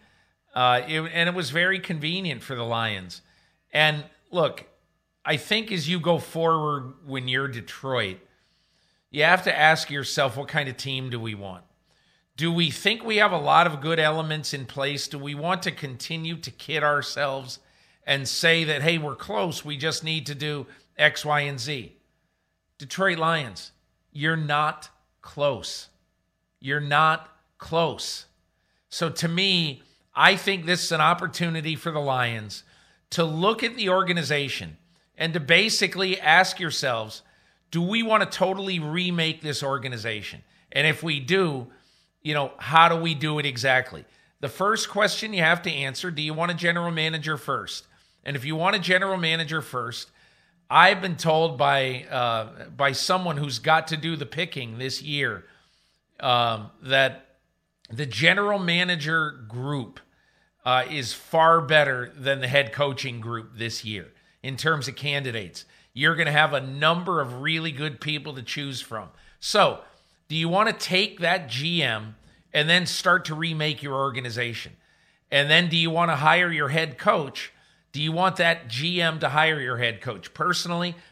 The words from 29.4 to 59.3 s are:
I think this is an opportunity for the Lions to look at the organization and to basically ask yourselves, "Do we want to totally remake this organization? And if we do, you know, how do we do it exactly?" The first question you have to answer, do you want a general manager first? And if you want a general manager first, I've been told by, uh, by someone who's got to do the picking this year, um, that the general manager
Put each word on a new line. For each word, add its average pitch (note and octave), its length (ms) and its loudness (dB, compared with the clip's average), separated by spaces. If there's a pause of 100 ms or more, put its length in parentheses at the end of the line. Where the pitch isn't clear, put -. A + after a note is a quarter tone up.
I F3 220 8
think F#3+ 280 -2
this F3 200 0
is - 80 -2
an D#3 100 2
opportunity E3 720 0
for E3 160 -6
the D3+ 80 -2
Lions A#2+ 600 -2 (480)
to E3+ 140 0
look F3+ 380 2
at A#3 140 -4
the G#3 140 0
organization D3 880 0 (420)
and E3 120 -2
to E3+ 80 -2
basically F#3 800 2
ask F3 400 4
yourselves, B2 640 -4 (500)
"Do E3+ 100 0
we A3 220 0
want A3 180 4
to F3+ 160 -2
totally F#3+ 400 0
remake D#3+ 640 -2
this D3 220 -4
organization? A#2+ 800 -6 (260)
And C#3 160 2
if D3+ 160 0
we D#3+ 160 -2
do, C#3 540 0 (500)
you D3+ 120 -2
know, C#3+ 240 0
how E3 300 8
do E3+ 60 4
we E3 200 -2
do D3+ 260 -2
it C#3+ 40 -2
exactly?" B2+ 600 0 (340)
The C#3 100 -6
first G#3 400 -2
question G#3 440 0
you F#3 100 0
have E3+ 200 4
to E3+ 100 -4
answer, C#3 400 -6
do D3+ 100 -6
you D3+ 100 -4
want E3+ 200 -2
a - 20 -2
general E3+ 380 0
manager D#3 440 -2
first? A#2 520 -8 (340)
And C#3+ 140 -6
if A#2+ 80 -8
you D#3 100 -4
want F3 220 2
a - 20 -2
general F#3 380 2
manager D#3+ 440 -2
first, A#2+ 520 -8 (580)
I've F3+ 320 8
been F3+ 140 -4
told D#3+ 420 2
by, C#3 460 2
uh, A#2 720 -4
by C#3 160 2
someone F3+ 460 0
who's C#3 200 -4
got D#3+ 300 4
to D#3+ 80 -4
do D#3+ 180 -4
the D3 120 -6
picking C3 520 -8
this C3 240 -6
year, C#3 440 -4 (760)
um, A#2 500 0 (100)
that C3+ 580 0 (520)
the C3 160 -6
general F#3+ 540 2
manager E3 720 0 (160)